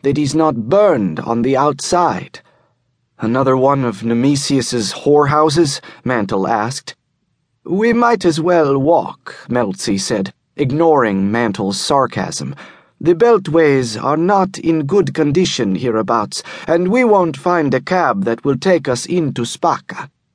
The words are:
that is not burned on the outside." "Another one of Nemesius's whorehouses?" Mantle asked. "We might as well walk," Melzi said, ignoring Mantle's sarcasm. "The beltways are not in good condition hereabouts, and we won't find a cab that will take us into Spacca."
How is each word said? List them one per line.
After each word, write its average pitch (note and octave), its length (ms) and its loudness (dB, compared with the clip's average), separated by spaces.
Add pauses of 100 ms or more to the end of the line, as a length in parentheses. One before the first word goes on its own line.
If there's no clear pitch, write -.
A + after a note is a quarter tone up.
that C#3+ 140 0
is C#3+ 160 -2
not D3+ 360 0
burned B2+ 500 2
on A#2 240 -2
the C3 140 0
outside." C#3+ 840 0 (800)
"Another C3 380 0
one C3+ 280 2
of G#2+ 180 -4
Nemesius's A#2+ 920 -2 (100)
whorehouses?" D3 760 2 (240)
Mantle G#2 440 -2
asked. A2+ 480 -4 (680)
"We A3 280 0
might A#3 320 2
as E3 160 0
well D#3 360 2
walk," C#3 600 -2 (120)
Melzi A2 480 -2
said, G2 380 -4 (220)
ignoring C#3 720 2
Mantle's G#2 500 -2
sarcasm. B2+ 720 -2 (480)
"The E3 140 2
beltways D#3+ 840 2
are B2+ 200 -2
not F#3+ 420 0
in D#3+ 280 -2
good D#3 280 0
condition D3 600 0
hereabouts, A2 680 -2 (240)
and E3+ 220 0
we B3 160 2
won't F#3 320 2
find D#3+ 360 0
a C3 80 0
cab C#3+ 440 0
that A#2 200 -2
will C#3 140 0
take D#3 300 0
us B2 180 -4
into D3 360 -2
Spacca." - 680 -4 (240)